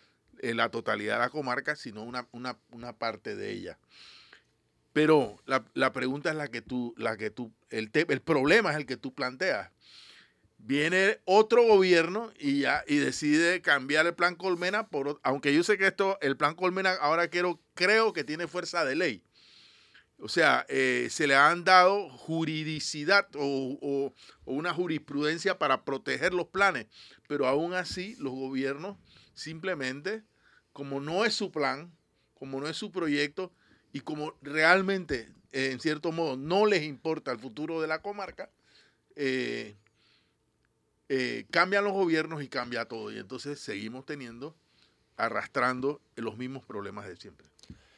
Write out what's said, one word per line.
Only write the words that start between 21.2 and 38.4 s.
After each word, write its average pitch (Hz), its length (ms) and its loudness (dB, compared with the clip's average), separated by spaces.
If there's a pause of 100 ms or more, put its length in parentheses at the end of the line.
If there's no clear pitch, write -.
le 139 80 4
han 160 300 6
dado 185 440 6
juridicidad 156 1300 -2
o, 139 480 -2
o, 139 320 -2 (300)
o - 100 -6
una 165 180 -2
jurisprudencia 160 840 -2
para 139 260 2
proteger 135 480 -2
los 180 140 -2
planes, 185 400 2 (400)
pero 139 220 0
aún 165 260 0
así 185 460 -6
los 139 120 -6
gobiernos 135 640 -6 (380)
simplemente, 160 880 -6 (500)
como 139 280 -8
no 165 240 0
es 214 100 0
su 190 160 -4
plan, 147 420 -2 (460)
como 135 220 -8
no 147 80 -6
es 160 80 -8
su 208 160 -10
proyecto 156 600 -2 (400)
y 143 80 -8
como 151 400 -8
realmente, 160 920 2 (180)
eh, 135 220 -2
en 120 80 -10
cierto 151 320 -2
modo, 160 240 -2
no 165 280 2
les 196 200 4
importa 156 480 -6
el 113 80 -8
futuro 147 400 -6
de 156 80 -2
la 160 120 -4
comarca, 202 480 -10 (680)